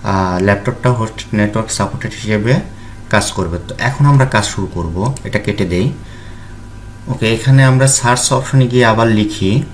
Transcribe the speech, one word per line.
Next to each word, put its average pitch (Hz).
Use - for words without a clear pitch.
আহ, 92
ল্যাপটপটা 101
হোস্টেড 113
নেটওয়ার্ক 104
সাপোর্টেড -
হিসেবে 107
কাজ 104
করবে। 87
তো -
এখন 135
আমরা 139
কাজ 110
শুরু 95
করব, 90
এটা 104
কেটে 104
দেই। 90
ওকে, 110
এখানে 135
আমরা 131
সার্চ 127
অপশনে 131
গিয়ে 123
আবার 113
লিখি 107